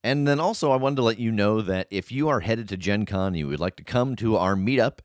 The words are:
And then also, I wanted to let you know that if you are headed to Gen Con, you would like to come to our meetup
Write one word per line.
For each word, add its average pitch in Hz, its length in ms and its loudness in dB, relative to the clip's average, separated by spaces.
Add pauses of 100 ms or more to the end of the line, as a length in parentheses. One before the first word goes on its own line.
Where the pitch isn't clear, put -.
And 143 260 0
then 143 100 4
also, 170 320 0
I 131 60 4
wanted 135 200 0
to 131 60 0
let 113 160 2
you 117 140 -2
know 107 300 2
that 92 280 -2
if 98 220 -6
you 143 160 0
are 127 120 2
headed 110 280 -2
to 95 80 -6
Gen 101 300 0
Con, 95 280 0
you 76 120 -2
would 73 140 -4
like 92 160 -4
to - 80 -20
come 123 320 -2
to 110 200 0
our 92 180 2
meetup 113 500 2